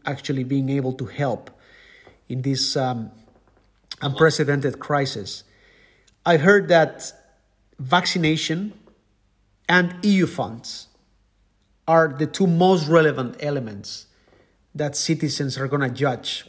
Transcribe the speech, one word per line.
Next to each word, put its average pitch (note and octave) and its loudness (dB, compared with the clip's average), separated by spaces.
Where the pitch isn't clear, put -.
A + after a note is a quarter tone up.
actually C3+ -4
being C3+ -2
able C3+ -2
to B2+ -8
help C3 -4
in B2 -6
this, C3+ -2
um, B2 -4
unprecedented C#3+ 0
crisis. C3+ -4
I E3+ 6
heard F3+ 4
that E3 2
vaccination D#3+ -2
and F3 2
E G#3 4
U F3+ 4
funds - -8
are D#3+ 6
the C#3+ -4
two F#3+ 0
most E3+ 4
relevant C#3+ 2
elements B2 -8
that D3 -6
citizens C#3+ -4
are C3+ -4
gonna C#3 -2
judge B2 -4